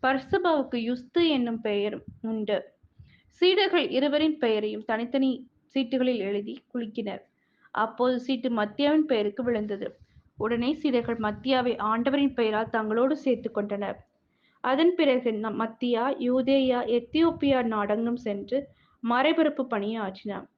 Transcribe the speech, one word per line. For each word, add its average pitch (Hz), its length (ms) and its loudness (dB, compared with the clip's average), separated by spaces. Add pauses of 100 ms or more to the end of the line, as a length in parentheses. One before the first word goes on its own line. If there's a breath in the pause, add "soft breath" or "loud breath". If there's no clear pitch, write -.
பர்சபாவுக்கு 277 720 0
யுஸ்து 247 520 0
என்னும் 240 340 0
பெயரும் 208 420 -2 (180)
உண்டு. 220 420 -2 (640 soft breath)
சீடர்கள் 370 600 2
இருவரின் 294 480 2
பெயரையும் 214 480 -2
தனித்தனி 240 640 -2 (260)
சீட்டுகளில் 254 440 0
எழுதி 208 460 -4 (100)
குலுக்கினர். 214 480 -6 (500 soft breath)
அப்போது 240 480 0
சீட்டு 254 300 -2
மத்தியாவின் 277 560 2
பெயருக்கு 220 380 0
விழுந்தது. 214 560 -4 (380 soft breath)
உடனே 240 360 0
சீடர்கள் 240 420 0
மத்தியாவை 226 600 0
ஆண்டவரின் 262 580 0
பெயரால் 220 360 0
தங்களோடு 226 420 0
சேர்த்து 254 400 -2
கொண்டனர். 202 580 -6 (540)
அதன் 311 320 4
பிறகு 254 360 2
ந-, 214 240 -4
மத்தியா 226 540 -2 (100)
யூதேயா, 254 680 2
எத்தியோப்பியா 277 760 2
நாடெங்கும் 220 520 0
சென்று 220 520 -4 (320 soft breath)
மறைபரப்பு 285 680 2
பணியை 220 340 -4
ஆற்றினார். 196 440 -8 (120)